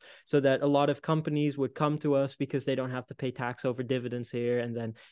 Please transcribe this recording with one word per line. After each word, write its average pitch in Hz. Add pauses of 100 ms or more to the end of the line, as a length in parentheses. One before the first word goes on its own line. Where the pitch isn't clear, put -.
(260)
so 147
that 135
a 143
lot 143
of 139
companies 151
would 131
come 151
to 147
us 135
because 135
they 135
don't 127
have 127
to -
pay 127
tax 123
over 127
dividends 123
here, 120
and 120
then 113 (180)